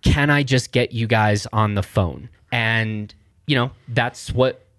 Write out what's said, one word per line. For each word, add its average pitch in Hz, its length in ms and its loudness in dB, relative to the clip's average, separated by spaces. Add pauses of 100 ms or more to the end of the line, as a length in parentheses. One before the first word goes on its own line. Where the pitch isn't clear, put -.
Can 147 300 4
I 143 100 4
just 127 300 0
get 123 200 0
you 113 140 -4
guys 107 480 2
on 107 220 2
the 98 80 0
phone?" 80 460 -2 (220)
And, 110 640 -2 (320)
you 147 100 0
know, 123 140 0 (200)
that's 120 440 -4
what 127 320 0 (140)